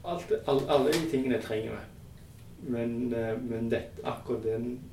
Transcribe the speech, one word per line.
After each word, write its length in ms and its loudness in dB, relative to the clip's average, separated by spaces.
alt, 280 -2
all-, 220 4
alle 240 6
de 180 4
tingene 300 4
trenger 300 -2
vi. 1040 -10
Men, 420 0
eh, 240 0
men 300 -2
dette, 360 -2
akkurat 380 -2
den 360 -2